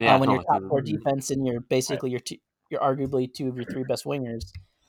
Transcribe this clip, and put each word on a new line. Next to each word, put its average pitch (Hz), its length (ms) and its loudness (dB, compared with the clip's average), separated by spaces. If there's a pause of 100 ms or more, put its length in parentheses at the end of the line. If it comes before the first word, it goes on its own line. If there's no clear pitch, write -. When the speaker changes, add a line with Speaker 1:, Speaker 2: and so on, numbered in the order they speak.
Speaker 1:
Yeah, 117 160 8
Speaker 2:
when 135 120 6
Speaker 1:
no, - 60 6
Speaker 2:
your 90 80 0
Speaker 1:
it 98 40 -10
Speaker 2:
top 117 120 4
Speaker 1:
isn't. 95 100 -8
Speaker 2:
four 139 140 2
Speaker 3:
Mm-hmm. 156 140 -4
Speaker 2:
defense 135 340 0
and 135 160 -2
you're 120 140 -2
basically 135 480 -2
Speaker 3:
Right. 123 40 -8
Speaker 2:
your 120 80 -4
two, - 160 -10 (340)
you're 139 100 -4
arguably 135 520 0
two 135 160 -6
of 127 80 -6
your 123 100 -8
three 131 180 -6
best 127 200 -4
wingers 123 400 -6 (440)